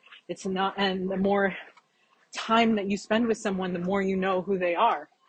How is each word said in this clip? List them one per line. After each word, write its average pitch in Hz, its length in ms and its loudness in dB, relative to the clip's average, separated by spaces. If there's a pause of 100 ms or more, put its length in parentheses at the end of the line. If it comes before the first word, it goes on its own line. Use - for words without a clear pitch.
(280)
It's 175 180 -8
not, 190 300 -2
and 190 340 -2
the 190 60 -4
more 196 400 2 (760)
time 226 420 2
that 196 140 -2
you 202 60 0
spend 226 300 0
with 220 120 0
someone, 185 340 -4
the 180 60 -4
more 190 240 0
you 190 140 0
know 185 260 0
who 190 160 -2
they 175 160 0
are. 165 340 2 (200)